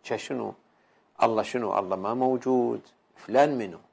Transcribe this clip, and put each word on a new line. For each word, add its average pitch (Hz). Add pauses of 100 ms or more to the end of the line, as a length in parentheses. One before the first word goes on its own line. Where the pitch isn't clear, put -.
جا 120
شنو؟ 113 (680)
الله 113
شنو؟ 107
الله 95
ما 98
موجود. 127 (360)
فلان 139
منو؟ 92 (140)